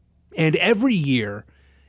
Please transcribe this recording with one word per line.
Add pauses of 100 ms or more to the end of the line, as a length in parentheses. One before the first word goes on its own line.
(360)
And
every
year, (420)